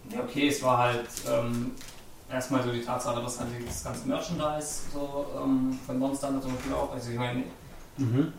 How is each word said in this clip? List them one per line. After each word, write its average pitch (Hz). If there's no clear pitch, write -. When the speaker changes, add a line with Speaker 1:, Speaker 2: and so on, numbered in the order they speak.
Speaker 1:
ja, 120
okay, 143
es 139
war 127
halt, 120
ähm, 120
erstmal 127
so 123
die 117
Tatsache, 120
dass -
halt 123
das -
ganze 127
Merchandise 151
so, 143
ähm, 131
von 127
Monster 135
Hunter 135
zum 127
Beispiel 135
auch, -
also 117
ich 117
meine, 123
Speaker 2:
Mhm. 135